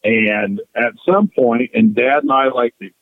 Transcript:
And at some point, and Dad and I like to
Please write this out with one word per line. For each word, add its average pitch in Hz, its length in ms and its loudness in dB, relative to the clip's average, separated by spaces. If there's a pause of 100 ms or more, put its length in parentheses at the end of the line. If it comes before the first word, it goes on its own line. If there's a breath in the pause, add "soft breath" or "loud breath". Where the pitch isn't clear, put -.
And 104 560 0 (140)
at 117 180 -2 (120)
some 196 240 2
point, 120 460 0
and 110 200 2
Dad 135 280 0
and 139 100 -2
I 135 160 2
like 123 300 -2
to 98 100 -16 (120)